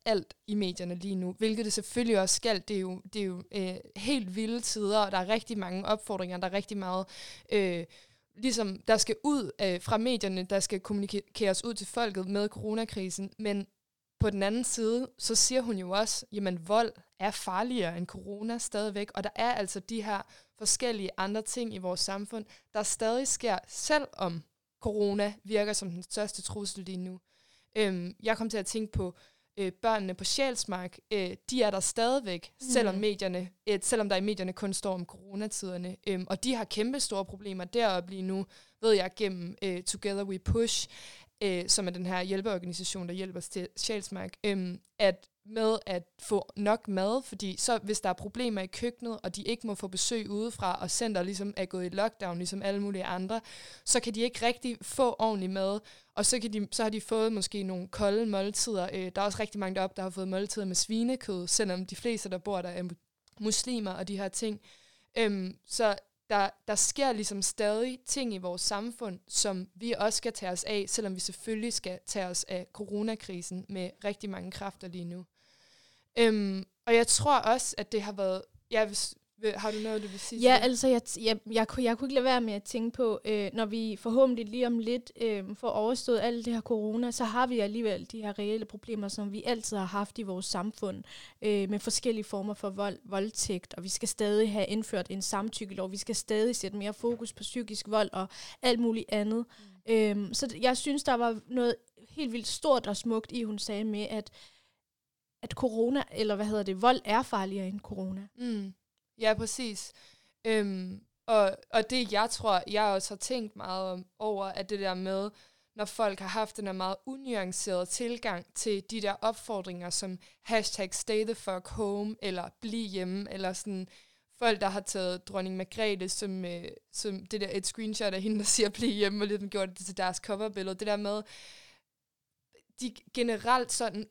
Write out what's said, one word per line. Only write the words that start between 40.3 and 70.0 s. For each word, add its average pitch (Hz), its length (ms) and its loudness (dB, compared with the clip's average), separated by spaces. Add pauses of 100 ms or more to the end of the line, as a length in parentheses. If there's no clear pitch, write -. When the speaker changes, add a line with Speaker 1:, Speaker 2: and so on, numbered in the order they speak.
Speaker 1:
Push, - 480 2 (540)
øh, 185 280 0
som 196 180 4
er 175 40 -2
den 180 140 -4
her 180 160 0
hjælpeorganisation, 185 840 -4
der 175 60 -6
hjælper 185 260 -8
til 180 280 -6 (100)
Sjælsmark, 190 560 -4 (100)
øhm, 190 360 0 (200)
at 190 280 4 (180)
med 220 400 2
at 180 180 -4 (160)
få - 360 0
nok 208 320 2
mad, 202 340 2
fordi 196 360 -6
så, 233 260 2
hvis 208 180 -2
der 196 80 0
er 180 40 2
problemer 214 480 -2
i 190 60 -6
køkkenet, 233 560 -6
og 180 120 -4
de 202 80 -8
ikke 233 240 -2
må 208 80 -2
få 196 120 -6
besøg 208 420 -2
udefra, 208 520 -2
og 180 100 -2
center 208 320 0
ligesom 202 340 -4
er 190 80 -2
gået 185 200 -4
i 180 40 -2
lockdown, 196 480 -2
ligesom 180 240 -4
alle 196 200 0
mulige 196 240 -2
andre, 190 360 -2 (440)
så - 140 4
kan 233 160 -2
de 226 60 0
ikke 240 240 0
rigtig 240 360 0
få - 380 2
ordentlig 208 300 2
mad, 190 300 0 (360)
og 208 100 2
så 247 140 4
kan 214 140 -4
de, 208 180 -2
så - 120 0
har 220 60 2
de 214 120 -4
fået 220 320 2
måske 202 300 -2
nogle 185 240 -4
kolde 208 380 2
måltider. 202 680 0
Øh, 185 220 -4
der 196 60 0
er 202 40 4
også 202 140 0
rigtig 208 200 -4
mange 190 160 -2
deroppe, 190 200 0
der 196 60 -6
har 190 80 -2
fået 185 180 -4
måltider 196 380 -2
med 185 100 -2
svinekød, 220 720 0
selvom 185 380 2
de 185 100 -10
fleste, 226 340 -2
der 185 80 -4
bor 190 240 -2
der, 175 80 -6
er 180 140 -6
mu-, - 560 -12
muslimer 214 520 0
og 185 160 -6
de 196 100 -4
her 196 100 -2
ting. 208 340 -4 (560)
Øhm, 202 480 2
så 214 300 2 (340)
der, 202 200 4 (180)
der 214 80 0
sker 269 360 4
ligesom 208 300 -2
stadig 226 640 0
ting 247 280 0
i 190 40 -4
vores 180 240 -4
samfund, 214 680 -4
som 185 480 0
vi 226 220 -2
også 208 200 2